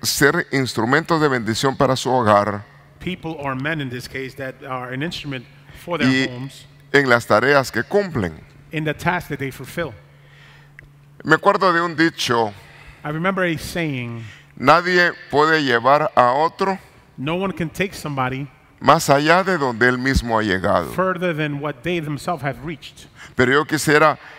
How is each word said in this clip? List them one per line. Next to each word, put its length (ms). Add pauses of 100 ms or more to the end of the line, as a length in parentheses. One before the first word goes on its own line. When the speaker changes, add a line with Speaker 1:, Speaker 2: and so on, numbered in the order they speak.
Speaker 1:
ser 500
instrumentos 680
de 80
bendición 480
para 200
su 140
hogar 540 (340)
Speaker 2:
people 400
or 160
men 260
in 100
this 180
case 280
that 180 (100)
are 280
an 100
instrument 420 (400)
for 140
their 100
Speaker 1:
y 200
Speaker 2:
homes 380 (260)
Speaker 1:
en 160
las 180
tareas 440
que 140
cumplen. 560 (320)
Speaker 2:
in 120
the 100
task 340
that 100
they 120
fulfill. 420 (1300)
Speaker 1:
Me 120
acuerdo 360
de 80
un 160
dicho, 560 (520)
Speaker 2:
I 60
remember 340
a 120
saying, 680 (320)
Speaker 1:
"Nadie 560 (180)
puede 320
llevar 540
a 160
otro 460 (380)
Speaker 2:
"No 200
one 160
can 180
take 240
somebody 540 (320)
Speaker 1:
más 280
allá 360
de 140
donde 300
él 100
mismo 400
ha 40
llegado". 500
Speaker 2:
further 440
than 240
what 220
they 180
themselves 420
have 220
reached." 420 (300)
Speaker 1:
Pero 160
yo 120
quisiera, 540 (200)